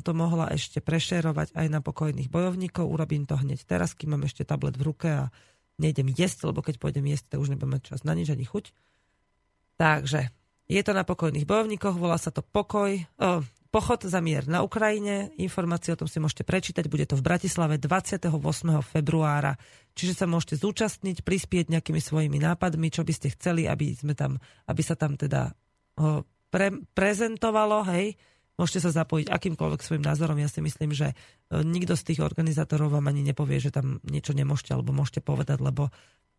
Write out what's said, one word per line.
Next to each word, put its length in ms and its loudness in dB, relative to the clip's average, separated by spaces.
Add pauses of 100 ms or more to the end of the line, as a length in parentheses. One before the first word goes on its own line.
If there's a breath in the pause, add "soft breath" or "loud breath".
to 80 0
mohla 400 2
ešte 320 -4
prešerovať 720 0
aj 160 0
na 80 0
pokojných 480 -2
bojovníkov, 560 0
urobím 400 0
to 160 0
hneď 240 -2
teraz, 320 0
kým 160 -4
mám 140 0
ešte 180 -4
tablet 320 -2
v 160 -2
ruke 160 -2
a 240 0 (480 soft breath)
nejdem 320 2
jesť, 400 0
lebo 80 -4
keď 160 -4
pôjdem 320 -2
jesť, 260 -4
tak 60 -2
už 140 0
nebudem 260 -2
mať 160 -12
čas 80 -8
na 80 0
nič 160 -2
ani 160 -2
chuť. 320 -8 (1040)
Takže 480 2 (400)
je 160 2
to 80 2
na 100 2
pokojných 460 -2
bojovníkoch, 480 2
volá 240 2
sa 80 -4
to 160 -4
Pokoj, 480 0 (260)
o, 240 2 (280)
Pochod 320 2
za 160 0
mier 320 0
na 160 2
Ukrajine. 720 0
Informácie 560 -2
o 40 -10
tom 120 -4
si 80 -4
môžete 240 -2
prečítať, 480 -2
bude 160 0
to 80 -2
v 80 2
Bratislave 560 0
dvadsiateho 640 0
ôsmeho 400 2
februára. 720 0 (400 loud breath)
Čiže 280 -2
sa 40 2
môžete 320 0
zúčastniť, 640 -2
prispieť 480 0
nejakými 320 0
svojimi 400 0
nápadmi, 480 2
čo 160 -2
by 80 0
ste 160 -2
chceli, 400 0
aby 240 -2
sme 240 -4
tam, 240 -2 (240 loud breath)
aby 160 -2
sa 160 -2
tam 160 0
teda, 400 -2 (480)
o, 240 2 (240)
pre-, 320 0 (160)
prezentovalo, 960 2
hej. 240 0 (400 soft breath)
Môžete 320 2
sa 160 2
zapojiť 240 0
akýmkoľvek 560 0
svojim 160 0
názorom. 400 0
Ja 80 0
si 100 -6
myslím, 300 -2
že, 240 0
e, 480 -6
nikto 320 2
z 160 -2
tých 160 0
organizátorov 640 0
vám 160 2
ani 160 2
nepovie, 400 0
že 80 0
tam 320 -2
niečo 320 -2
nemôžete, 400 0
alebo 160 0
môžete 320 0
povedať, 400 0
lebo, 320 0 (440 soft breath)